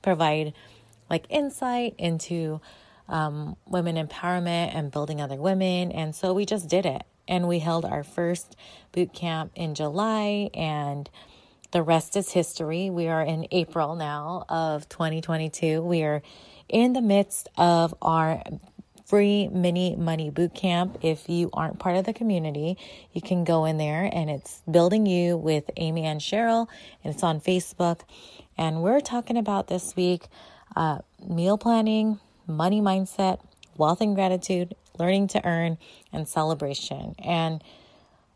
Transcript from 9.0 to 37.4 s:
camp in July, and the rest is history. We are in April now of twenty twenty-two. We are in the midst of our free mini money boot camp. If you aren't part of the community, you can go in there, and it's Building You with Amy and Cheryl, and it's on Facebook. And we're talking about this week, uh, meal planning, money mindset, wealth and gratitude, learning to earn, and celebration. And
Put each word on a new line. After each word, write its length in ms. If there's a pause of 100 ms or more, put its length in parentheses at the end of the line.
camp 420
in 200
July, 800
and 560 (600)
the 120
rest 340
is 160
history. 560
We 200
are 140
in 280
April 440
now 540
of 400
twenty 320
twenty-two. 640
We 200
are 200 (440)
in 280
the 80
midst 460 (100)
of 420
our 420 (640)
free 420
mini 480
money 360
boot 220
camp. 480
If 280
you 240
aren't 260
part 180
of 80
the 80
community, 640 (360)
you 80
can 240
go 200
in 120
there, 360
and 160
it's 400
Building 380
You 300
with 400
Amy 280
and 160
Cheryl, 460 (380)
and 100
it's 80
on 180
Facebook. 600 (580)
And 240
we're 160
talking 380
about 320
this 260
week, 320 (480)
uh, 240 (260)
meal 320
planning, 640 (300)
money 320
mindset, 580 (380)
wealth 240
and 160
gratitude, 580 (240)
learning 300
to 180
earn, 320 (340)
and 140
celebration. 920
And 420 (720)